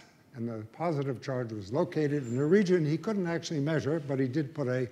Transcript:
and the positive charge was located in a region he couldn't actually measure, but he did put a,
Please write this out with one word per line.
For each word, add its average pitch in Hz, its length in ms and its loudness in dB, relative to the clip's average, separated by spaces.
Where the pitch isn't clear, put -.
and 117 120 -6
the 110 280 -6
positive 139 480 -2
charge 123 300 -4
was 101 200 -8
located 147 540 0
in 120 120 -2
a 143 60 2
region 180 400 6
he 151 140 2
couldn't 190 280 -2
actually 165 340 -2
measure, 147 460 0
but 135 140 0
he 131 80 2
did 139 260 -2
put 139 140 -2
a, 127 240 0